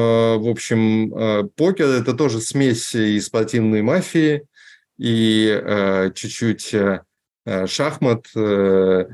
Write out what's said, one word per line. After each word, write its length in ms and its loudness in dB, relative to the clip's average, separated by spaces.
в 100 -2
общем, 640 0
э, 300 0
покер — 300 2
это 140 -2
тоже 260 -2
смесь 540 -2
и 260 2
спортивной 600 0
мафии – 640 0
и, 520 2
э, 640 0
чуть-чуть, 600 -6
э, 260 0
э, 200 -4
шахмат, 600 -2
э, 760 2